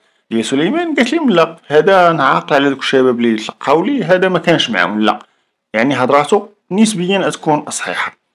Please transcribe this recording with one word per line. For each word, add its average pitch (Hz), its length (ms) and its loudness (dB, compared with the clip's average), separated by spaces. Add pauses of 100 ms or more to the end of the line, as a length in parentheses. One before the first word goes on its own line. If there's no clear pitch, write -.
(320)
ديال 113 140 -2
سليمان. 277 500 -2
قالت 277 180 -2
لهم: 320 160 0
"لا، 165 280 2 (100)
هذا 175 440 4
أنا 156 120 -2
عاقل 156 320 0
على 139 140 2
دوك 131 100 -4
الشباب 131 400 2
اللي 117 160 0
تلقاو 135 480 -2
لي، 247 200 -2
هذا 180 260 2
ما 180 100 0
كانش 156 300 0
معاهم، 98 320 0
لا." 107 180 0 (540)
يعني 127 220 0
هضراتو 143 500 2 (260)
نسبيًا 185 580 0
تكون 151 400 -2
صحيحة. - 480 -8 (180)